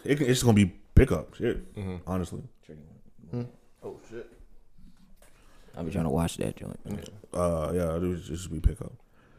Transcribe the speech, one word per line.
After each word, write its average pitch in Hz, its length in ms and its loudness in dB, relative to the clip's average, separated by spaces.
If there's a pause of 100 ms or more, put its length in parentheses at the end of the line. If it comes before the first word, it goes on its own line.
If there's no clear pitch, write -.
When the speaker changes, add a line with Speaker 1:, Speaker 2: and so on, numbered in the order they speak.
Speaker 1:
it 135 140 2
can, 147 100 0
it's 127 140 6
just - 40 0
gonna 117 100 10
be 101 180 6 (220)
pickup 90 400 6
shit, - 400 -4
Speaker 2:
Mm-hmm. 95 200 -8 (100)
Speaker 1:
honestly. 90 360 -4 (920)
Speaker 2:
Mm. 120 140 -6 (360)
Oh, - 140 -14 (120)
shit. 113 200 -16 (1500)
Speaker 3:
I've 85 100 -8
been 80 80 -6
trying 82 120 -2
to 73 60 0
watch 82 260 0
that 52 180 -4
joint, - 300 -12
man. - 180 -8 (300)
Speaker 1:
Uh, 82 400 -2
yeah, 85 220 0
it 85 60 -4
was 90 260 -4
just 85 240 -8
be 78 80 -6
pickup. - 340 -2 (460)